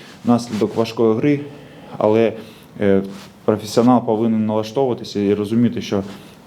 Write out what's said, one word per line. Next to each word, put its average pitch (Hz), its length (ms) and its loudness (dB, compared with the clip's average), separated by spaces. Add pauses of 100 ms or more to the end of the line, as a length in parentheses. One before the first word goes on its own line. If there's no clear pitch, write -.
(240)
наслідок 113 520 0
важкої 113 380 0
гри, 143 260 0 (580)
але, 107 340 2 (480)
е, 98 220 2 (420)
професіонал 117 640 2
повинен 110 400 0
налаштовуватися 110 720 -2
і 101 140 4
розуміти, 104 480 0
що 98 200 -2 (440)